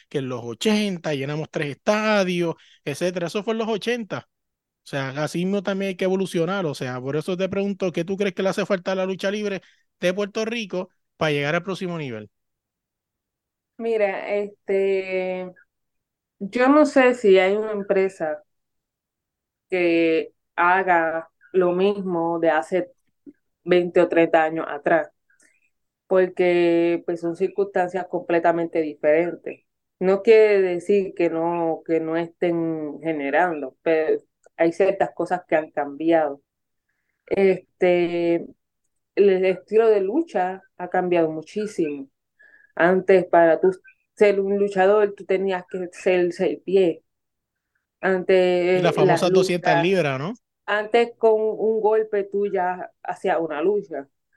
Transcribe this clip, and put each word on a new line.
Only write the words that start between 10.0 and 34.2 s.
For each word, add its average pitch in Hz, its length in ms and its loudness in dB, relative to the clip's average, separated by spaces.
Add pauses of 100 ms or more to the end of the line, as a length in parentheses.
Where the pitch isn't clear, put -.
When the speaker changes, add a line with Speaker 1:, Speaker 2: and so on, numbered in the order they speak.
Speaker 1:
de 180 140 0
Puerto 208 300 -4
Rico 214 460 -6 (260)
para 156 160 0
llegar 143 220 -2
al 170 80 0
próximo 180 360 -8
nivel? 117 320 -10 (1500)
Speaker 2:
Mira, 214 580 -2
este, 190 1160 -4 (880)
yo 240 280 0
no 294 180 6
sé 254 280 4
si 196 240 6
hay 190 180 2
una 214 160 -4
empresa 190 680 -2 (1300)
que 165 640 0 (240)
haga 170 720 2 (220)
lo 180 200 2
mismo 180 680 -2
de 165 100 2
hace 156 420 -2 (720)
veinte 175 360 2
o 170 80 2
treinta 165 360 4
años 160 240 -4
atrás, 151 420 -2 (960)
porque, 175 1000 2
pues, 175 140 -6
son 170 160 -6
circunstancias 185 720 -4
completamente 170 760 -2
diferentes. 156 840 -2 (360)
No 196 220 0
quiere 214 400 6
decir 190 520 0
que 170 160 0
no, 165 560 -2
que 165 140 0
no 160 160 -4
estén 165 840 -4
generando, 151 800 -2
pero 156 380 0 (360)